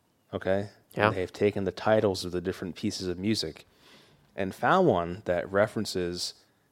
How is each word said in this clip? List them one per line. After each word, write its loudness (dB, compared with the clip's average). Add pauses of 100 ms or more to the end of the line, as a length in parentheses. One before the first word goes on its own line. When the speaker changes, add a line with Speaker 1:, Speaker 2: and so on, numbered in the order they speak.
(340)
Speaker 1:
Okay? 0 (300)
And 4
Speaker 2:
Yeah. -2
Speaker 1:
they -2
have -6
taken 2
the 0
titles 2
of -8
the -4
different -6
pieces -6
of -4
music -4 (720)
and -4
found 4
one 0
that -2
references 0 (380)